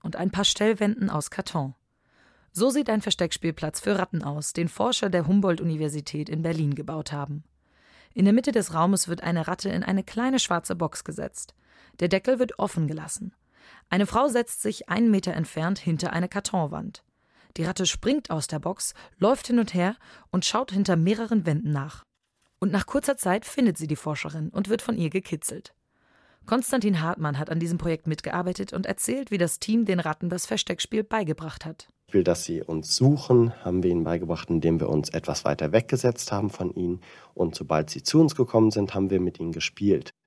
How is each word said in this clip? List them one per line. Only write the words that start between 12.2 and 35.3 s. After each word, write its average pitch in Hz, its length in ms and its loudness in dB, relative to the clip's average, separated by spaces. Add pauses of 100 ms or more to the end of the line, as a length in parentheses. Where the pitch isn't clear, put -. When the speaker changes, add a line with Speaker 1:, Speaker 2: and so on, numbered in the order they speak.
Speaker 1:
wird 247 220 -2
offen 170 260 0
gelassen. 156 480 -8 (540)
Eine 202 180 0
Frau 254 220 2
setzt 240 340 -2
sich - 260 -6
einen 220 220 2
Meter 190 240 2
entfernt 165 460 -2
hinter 160 320 -2
eine 175 160 -2
Kartonwand. - 720 -4 (540)
Die 160 80 -4
Ratte 185 200 -2
springt 262 460 0
aus 156 160 -2
der 151 140 -4
Box, - 340 -4 (240)
läuft 208 300 2
hin 240 100 4
und 214 160 2
her 185 220 2 (340)
und 185 140 0
schaut 240 260 0
hinter 190 240 2
mehreren 214 520 2
Wänden 156 260 0
nach. 143 320 -6 (560)
Und 196 100 0
nach 190 160 0
kurzer 277 300 0
Zeit 190 280 0
findet 220 320 2
sie 160 120 -6
die 156 80 -2
Forscherin 151 540 -6
und 190 180 -4
wird 220 140 0
von - 140 -2
ihr 160 140 0
gekitzelt. - 640 -6 (720)
Konstantin 214 560 2
Hartmann 156 360 -2
hat 151 120 -4
an 165 100 -2
diesem 170 160 -2
Projekt 160 300 -4
mitgearbeitet 175 680 -4
und 190 140 -4
erzählt, 240 440 -2
wie 208 80 0
das 170 220 0
Team 220 240 2
den 185 160 2
Ratten 165 300 -2
das 175 160 -4
Versteckspiel 214 580 -2
beigebracht 160 600 -4
hat. - 220 -14 (240)
Speaker 2:
Dass 87 320 4
sie 82 180 -4
uns 80 340 -2
suchen, 123 560 6 (100)
haben 90 200 0
wir 90 80 4
ihnen 85 140 2
beigebracht, 82 440 -2
indem 80 320 4
wir - 80 -2
uns 76 220 0
etwas - 340 -4